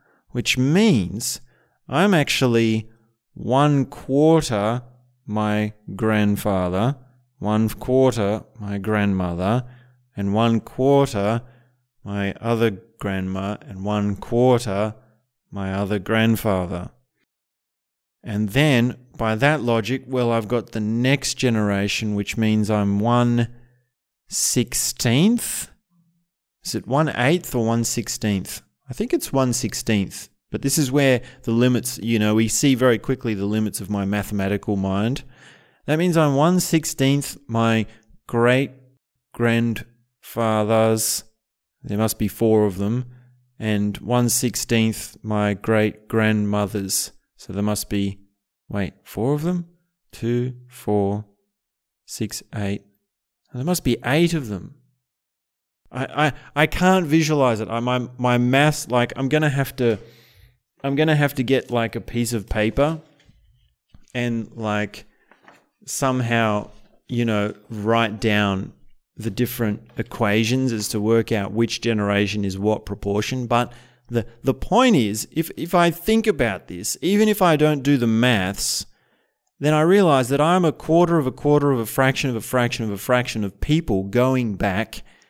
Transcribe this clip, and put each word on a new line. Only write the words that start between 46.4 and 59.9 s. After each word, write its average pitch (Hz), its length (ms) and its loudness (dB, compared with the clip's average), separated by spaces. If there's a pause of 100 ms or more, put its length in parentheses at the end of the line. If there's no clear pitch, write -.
So - 160 -14
there 101 100 -2
must 104 260 -2
be, 98 300 -2 (500)
wait, 98 240 -4 (100)
four 123 300 -2
of 147 80 -2
them? 175 240 -4 (460)
Two, 123 420 -2 (140)
four, 104 580 -2 (800)
six, - 380 -8 (100)
eight. 101 300 -6 (720)
There 123 100 -6
must 175 200 -2
be 123 220 0
eight 165 300 2
of 135 120 -6
them. 101 280 -8 (1160)
I, 139 360 -2
I, 135 60 -4 (220)
I 151 120 2
can't 180 400 2
visualize 147 520 2
it. 107 80 -6
I, 117 120 -4
my, 123 280 -2 (120)
my 123 180 2
maths, 135 520 2
like, 120 260 0
I'm 135 120 -2
gonna 151 220 2
have 135 280 -2
to, 117 200 2 (840)